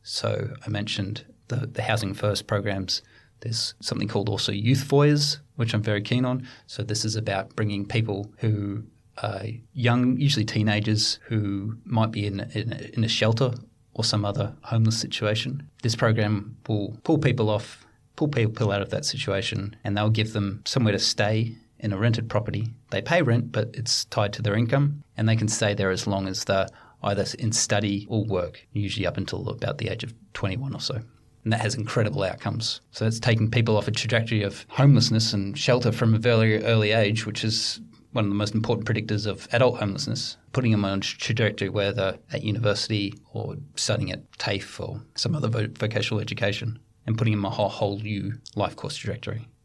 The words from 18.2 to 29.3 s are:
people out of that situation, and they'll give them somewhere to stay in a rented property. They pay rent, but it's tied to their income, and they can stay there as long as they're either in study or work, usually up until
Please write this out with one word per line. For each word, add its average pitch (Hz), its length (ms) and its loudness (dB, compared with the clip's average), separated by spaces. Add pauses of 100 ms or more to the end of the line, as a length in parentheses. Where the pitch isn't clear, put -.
people 113 420 2
out 101 120 2
of 92 80 -6
that 101 160 -2
situation, 98 680 -4 (100)
and 101 120 0
they'll 107 140 4
give 110 220 2
them 101 340 -2
somewhere 113 260 2
to 98 60 2
stay 110 580 0 (220)
in 107 140 -4
a 95 40 -2
rented 113 320 0
property. 110 400 -2 (220)
They 98 100 0
pay 170 220 2
rent, 120 300 2
but 110 200 -2
it's - 340 -4
tied 104 280 0
to - 80 -8
their 104 120 0
income, 139 480 2 (140)
and 110 100 0
they 113 100 4
can 107 120 0
stay 107 240 0
there 98 180 0
as 95 160 -2
long 98 220 -2
as 95 160 -6
they're 95 240 2 (340)
either 101 220 0 (140)
in 113 140 -2
study 104 580 0
or 110 140 0
work, 92 480 -4
usually 101 340 -2
up 85 100 -2
until 92 320 -6